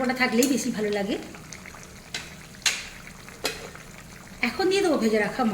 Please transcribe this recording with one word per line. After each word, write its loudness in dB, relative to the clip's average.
গোটা 2
থাকলেই 6
বেশি 0
ভালো 2
লাগে। 0
এখন 0
দিয়ে 6
দেবো 6
ভেজে 6
রাখা 0